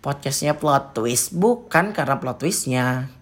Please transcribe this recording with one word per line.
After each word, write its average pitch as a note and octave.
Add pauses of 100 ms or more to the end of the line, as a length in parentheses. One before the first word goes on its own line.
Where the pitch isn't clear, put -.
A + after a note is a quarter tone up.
podcastnya C#3+
plot D3
twist." A#2
Bukan G3+
karena C3+
plot B2+
twistnya B2+ (140)